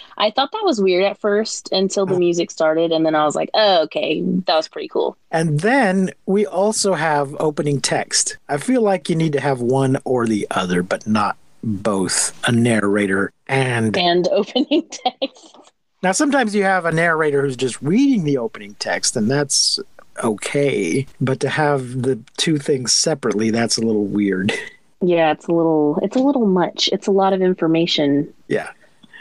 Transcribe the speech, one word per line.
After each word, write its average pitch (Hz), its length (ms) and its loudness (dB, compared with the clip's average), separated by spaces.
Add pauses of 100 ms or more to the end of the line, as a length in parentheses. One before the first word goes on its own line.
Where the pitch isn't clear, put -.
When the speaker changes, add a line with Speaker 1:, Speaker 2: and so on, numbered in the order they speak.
(180)
Speaker 1:
I 214 120 2
thought 269 220 -2
that 440 120 -6
was 277 160 0
weird 185 240 2
at 202 140 -2
first 214 540 -2
until 190 340 0
the 190 60 -2
Speaker 2:
Uh-huh. 185 80 0
Speaker 1:
music 170 300 0
started, 165 420 0
and 160 120 0
then 160 100 0
I 151 100 2
was 147 100 -2
like, 156 200 -4
"Oh, 196 300 4
okay, 156 380 -4 (240)
that 175 80 0
was 160 140 0
pretty 151 200 -10
cool." - 280 -2 (140)
Speaker 2:
And 160 300 0
then 196 500 2 (160)
we 202 200 2
also 196 480 0
have 147 460 0
opening 147 400 0
text. - 560 -2 (120)
I 147 100 -2
feel 254 240 0
like 190 260 0
you 170 80 0
need 160 160 0
to 139 80 0
have 131 200 0
one 131 440 2
or 123 220 0
the 107 240 0
other, 90 320 -2
but - 240 -6
not 107 300 0 (280)
both. 98 680 -2 (140)
A 120 60 2
narrator 104 800 2 (160)
and 123 480 0
Speaker 1:
And 175 320 2
<laughs> - 40 0
opening 254 580 0
text. - 640 -8 (460)
Speaker 2:
Now, 185 100 0
sometimes 254 420 0
you 208 80 2
have 190 220 2
a 165 80 0
narrator 160 500 2
who's 139 140 -2
just 123 260 -4
reading 220 420 2
the 143 140 0
opening 107 400 -8
text, - 380 -4
and 107 120 0
that's - 520 0 (420)
okay. 120 840 -2 (140)
But 131 200 -2
to 139 80 0
have 131 540 -2
the 127 160 0 (180)
two 156 220 0
things 131 340 -2
separately, 113 580 0
that's 113 280 0
a 117 40 -2
little 110 240 2
weird. 101 520 0
<laughs> - 40 -10 (380)
Speaker 1:
Yeah, 165 300 4
it's - 160 -4
a 175 60 -2
little, 160 500 2
it's 202 140 -4
a - 20 4
little 262 280 2
much. 185 460 0
It's - 140 -4
a 208 60 2
lot 190 200 4
of 190 80 0
information. 165 920 0 (140)
Speaker 2:
Yeah. - 220 -4 (500)